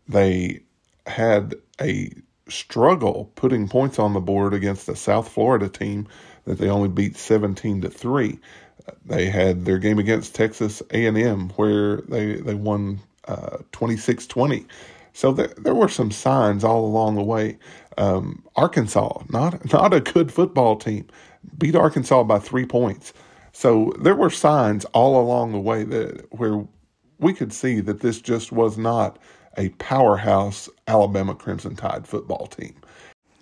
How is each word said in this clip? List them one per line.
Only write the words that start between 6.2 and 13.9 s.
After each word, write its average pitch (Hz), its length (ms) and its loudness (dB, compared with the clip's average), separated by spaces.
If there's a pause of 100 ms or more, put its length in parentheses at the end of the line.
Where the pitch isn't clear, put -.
that 95 140 -6
they 98 100 -2
only 101 220 0
beat 98 260 -2
seventeen 104 640 -2
to 92 100 -6
three. 123 500 -4 (640)
They 90 280 -2
had 92 340 0
their 92 140 2
game 107 180 2
against 107 380 -2
Texas 110 560 -4
A 117 160 0
and 107 100 0
M 101 380 0
where 104 460 0
they, 107 340 -4
they - 180 -6
won, 101 460 -4 (280)
uh, - 300 -10 (140)
twenty-six 117 560 -4